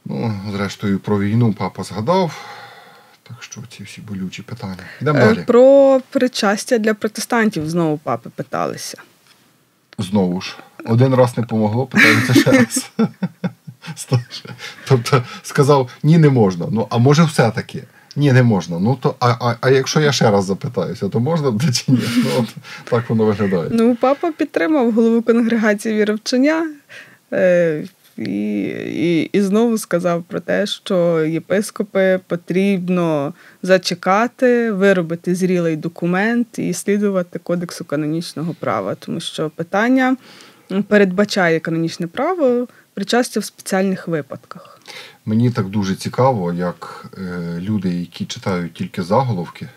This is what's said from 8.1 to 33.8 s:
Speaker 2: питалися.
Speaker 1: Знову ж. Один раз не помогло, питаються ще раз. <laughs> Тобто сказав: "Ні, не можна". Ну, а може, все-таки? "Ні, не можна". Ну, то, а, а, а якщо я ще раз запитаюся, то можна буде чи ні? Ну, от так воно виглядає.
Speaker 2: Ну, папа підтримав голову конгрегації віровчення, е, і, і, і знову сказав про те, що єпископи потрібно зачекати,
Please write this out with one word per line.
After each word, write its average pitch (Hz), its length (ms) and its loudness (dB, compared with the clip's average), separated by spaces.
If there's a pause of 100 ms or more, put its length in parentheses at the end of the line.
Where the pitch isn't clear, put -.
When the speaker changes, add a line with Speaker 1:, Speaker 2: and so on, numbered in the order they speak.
Speaker 2:
питалися. - 680 -8 (1000)
Speaker 1:
Знову 92 420 0
ж. - 160 -12 (280)
Один 123 300 4
раз 123 240 4
не 113 60 -2
помогло, 110 420 0
питаються - 480 4
ще - 180 6
раз. 262 460 2
<laughs> - 1200 -4 (680)
Тобто 123 340 2 (200)
сказав: 135 480 2 (120)
"Ні, 156 160 6
не 151 120 8
можна". 95 400 2
Ну, 107 200 -2
а 120 80 -2
може, 143 260 6
все-таки? - 580 -2 (340)
"Ні, 139 160 2
не 127 100 6
можна". 87 360 0
Ну, 120 220 0
то, - 200 -2
а, 120 80 2
а, 120 320 -2
а 131 100 2
якщо 135 300 2
я 147 120 2
ще 117 180 2
раз 101 140 2
запитаюся, 95 640 -4
то 110 120 -2
можна 147 300 0
буде 120 220 0
чи - 200 0
ні? 123 60 6 (180)
Ну, 240 220 2
от - 160 -2 (300)
так 117 260 -2
воно 110 140 2
виглядає. 98 480 0
Speaker 2:
Ну, 233 280 2
папа 285 320 0
підтримав 302 600 0
голову 226 300 2
конгрегації 226 720 0
віровчення, 254 760 0 (640)
е, 175 520 2 (320)
і, - 440 -4 (280)
і, 147 340 0
і - 180 -2
знову 214 380 2
сказав 175 440 -2
про 170 180 -8
те, 185 260 -2
що 170 580 0
єпископи 185 1040 -2
потрібно 175 1080 -2 (280)
зачекати, 214 1120 2